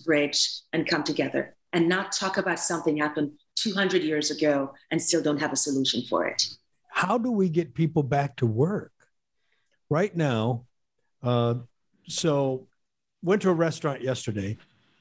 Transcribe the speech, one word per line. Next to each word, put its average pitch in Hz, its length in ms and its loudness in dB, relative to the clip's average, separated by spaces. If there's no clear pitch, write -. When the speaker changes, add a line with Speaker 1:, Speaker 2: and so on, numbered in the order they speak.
Speaker 1:
bridge 147 560 0
and 160 140 -2
come 151 160 0
together 139 540 -2
and 165 160 4
not 190 240 0
talk 190 240 -4
about 185 220 0
something 160 400 -2
happened 151 340 -2
two 214 180 -2
hundred 185 280 2
years 151 280 0
ago 143 440 0
and 160 100 0
still 165 220 2
don't 147 180 0
have 151 120 -2
a 131 40 -2
solution 135 520 0
for 85 180 0
it. - 180 -2
Speaker 2:
How 185 280 0
do 240 120 -2
we 196 180 2
get 156 260 -2
people 160 280 2
back 139 340 0
to 127 100 0
work? 139 460 0
Right 180 240 2
now, 123 520 0
uh, 120 320 2
so 139 600 -2
went 202 200 2
to 190 80 2
a 175 40 4
restaurant 160 480 -2
yesterday. 110 560 -4